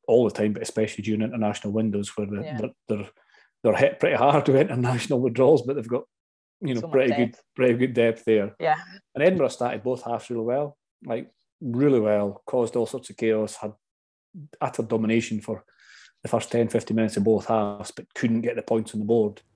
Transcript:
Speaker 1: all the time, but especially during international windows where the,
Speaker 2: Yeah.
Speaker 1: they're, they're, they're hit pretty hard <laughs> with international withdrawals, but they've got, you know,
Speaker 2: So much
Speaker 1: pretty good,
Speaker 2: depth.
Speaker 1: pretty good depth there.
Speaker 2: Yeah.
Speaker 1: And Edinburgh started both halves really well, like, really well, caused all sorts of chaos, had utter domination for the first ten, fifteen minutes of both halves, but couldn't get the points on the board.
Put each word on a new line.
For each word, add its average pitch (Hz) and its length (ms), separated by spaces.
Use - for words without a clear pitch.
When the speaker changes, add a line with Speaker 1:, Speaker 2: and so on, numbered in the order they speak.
Speaker 1:
all 120 160
the 104 100
time, 107 180
but 98 100
especially 107 420
during 107 180
international 107 500
windows 104 440
where 104 100
the, 104 160
Speaker 2:
Yeah. 135 160
Speaker 1:
they're, 107 120
they're, 104 200
they're 110 140
hit - 240
pretty 160 160
hard 139 320
<laughs> - 0
with 135 120
international 123 600
withdrawals, 127 420
but 131 140
they've 113 120
got, 120 160
you 139 140
know, 117 80
Speaker 2:
So - 40
much - 60
Speaker 1:
pretty 131 220
good, 117 180
Speaker 2:
depth. - 100
Speaker 1:
pretty 123 180
good 127 200
depth 117 300
there. 104 360
Speaker 2:
Yeah. 160 160
Speaker 1:
And 139 100
Edinburgh 165 240
started 123 340
both 123 220
halves 117 260
really 117 140
well, 143 320
like, 120 260
really 131 400
well, 104 460
caused 120 300
all 117 100
sorts - 240
of 104 60
chaos, 110 400
had 107 160
utter 135 220
domination 113 580
for 101 240
the - 60
first 113 220
ten, 117 180
fifteen 110 280
minutes 110 200
of 101 80
both 107 220
halves, 104 440
but - 240
couldn't 113 280
get 120 140
the - 60
points 113 320
on 107 60
the 107 60
board. 107 340